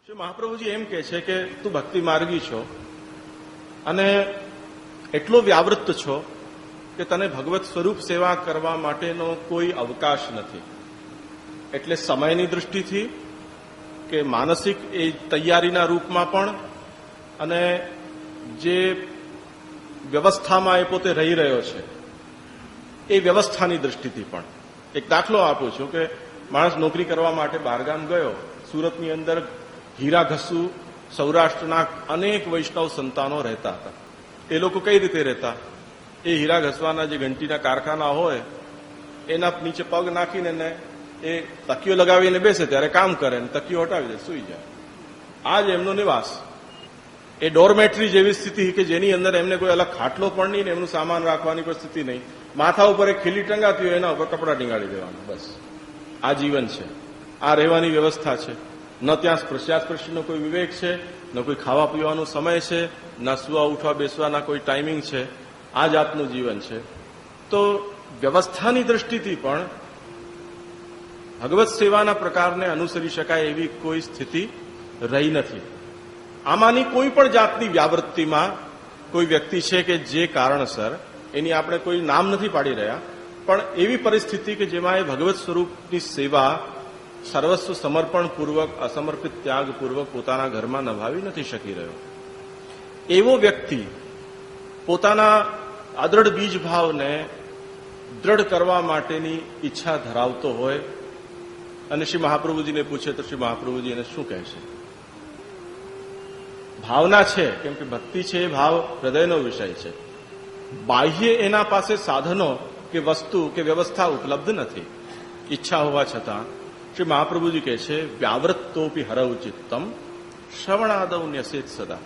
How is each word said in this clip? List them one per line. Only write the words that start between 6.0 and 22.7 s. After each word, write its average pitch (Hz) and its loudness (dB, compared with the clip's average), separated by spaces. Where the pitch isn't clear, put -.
કે 175 -4
તને 185 0
ભગવત 165 -4
સ્વરૂપ 185 -2
સેવા 175 2
કરવા 165 -2
માટેનો 165 -4
કોઈ 175 0
અવકાશ 127 0
નથી. 98 -10
એટલે 151 -4
સમયની 160 2
દૃષ્ટિથી 190 -4
કે 151 2
માનસિક 151 2
એ 165 0
તૈયારીના 170 4
રૂપમાં 175 0
પણ 196 2
અને 175 0
જે 180 0
વ્યવસ્થામાં 185 4
એ 180 4
પોતે 180 0
રહી 160 4
રહ્યો 139 4
છે - -8